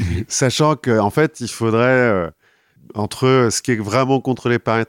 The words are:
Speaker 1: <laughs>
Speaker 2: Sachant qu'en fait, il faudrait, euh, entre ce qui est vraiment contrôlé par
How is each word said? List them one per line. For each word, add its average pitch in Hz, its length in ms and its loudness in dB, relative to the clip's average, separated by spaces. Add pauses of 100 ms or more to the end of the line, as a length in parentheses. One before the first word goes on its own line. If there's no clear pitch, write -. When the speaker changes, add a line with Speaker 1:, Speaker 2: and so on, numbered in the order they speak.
(140)
Speaker 1:
<laughs> 90 140 -4
Speaker 2:
Sachant 151 480 0
qu'en 110 360 0
fait, 156 280 0
il 120 100 -8
faudrait, 113 380 0
euh, 117 420 2 (680)
entre 123 560 2
ce - 100 -4
qui - 100 -2
est 117 40 0
vraiment 127 460 0
contrôlé 120 380 -2
par 113 300 -2